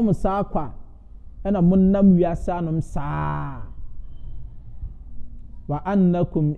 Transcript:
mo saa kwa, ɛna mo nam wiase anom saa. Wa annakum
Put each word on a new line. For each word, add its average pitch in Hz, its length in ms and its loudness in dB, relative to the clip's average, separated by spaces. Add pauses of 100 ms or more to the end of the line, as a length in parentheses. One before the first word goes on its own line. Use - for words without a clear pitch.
mo 208 80 4
saa 196 320 0
kwa, 156 280 -4 (720)
ɛna 196 180 0
mo 180 140 6
nam 190 400 8
wiase 175 360 2
anom 165 280 -2
saa. 147 800 -4 (2000)
Wa 143 160 -4
annakum 175 720 2